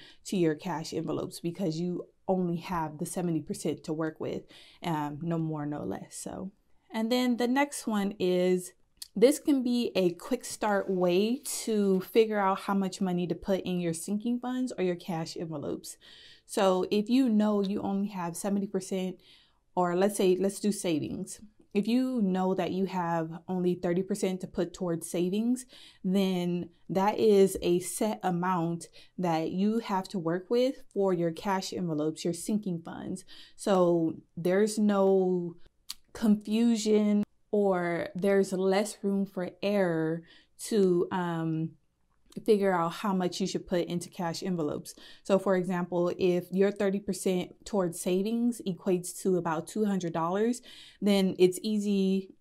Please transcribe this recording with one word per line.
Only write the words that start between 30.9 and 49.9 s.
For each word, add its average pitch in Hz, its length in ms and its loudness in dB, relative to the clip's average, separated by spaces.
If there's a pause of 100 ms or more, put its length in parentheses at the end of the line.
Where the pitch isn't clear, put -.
for 196 200 0
your 170 180 0
cash 190 420 -4
envelopes, 156 520 -2
your 170 100 0
sinking 185 500 -4
funds. - 400 -10 (300)
So 170 600 2 (200)
there's 190 420 2
no 190 800 2 (560)
confusion 214 1080 2 (300)
or 180 640 2
there's 196 380 2
less 190 500 2
room 196 240 0
for 180 240 -6 (120)
error 170 600 0 (440)
to, 185 460 4
um, 165 580 -2 (760)
figure 196 260 4
out 170 200 0
how 202 200 -4
much 180 280 -2
you 185 60 0
should 175 200 -6
put 175 200 0
into 175 220 -6
cash 165 360 -6
envelopes. 165 500 -4 (300)
So 196 120 4
for 190 200 2
example, 175 600 -2
if 180 360 2
your 196 180 4
thirty 202 300 -2
percent 185 520 -2 (120)
towards 180 360 -2
savings 226 640 0
equates 180 580 -2
to 185 140 2
about 165 300 -2
two 214 180 -2
hundred 180 280 -2